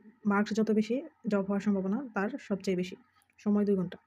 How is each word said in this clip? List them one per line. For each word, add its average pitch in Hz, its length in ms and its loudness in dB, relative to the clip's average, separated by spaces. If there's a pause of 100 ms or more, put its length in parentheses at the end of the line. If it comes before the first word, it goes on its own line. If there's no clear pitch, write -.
(260)
মার্কস 202 260 2
যত 220 180 2
বেশি, 220 320 0 (260)
জব 202 160 2
হওয়ার 202 160 -2
সম্ভাবনা 202 540 0
তার 202 240 -2
সবচেয়ে 196 380 -2
বেশি। 185 200 -6 (420)
সময় 208 260 2
দুই 202 120 2
ঘন্টা। 185 300 -4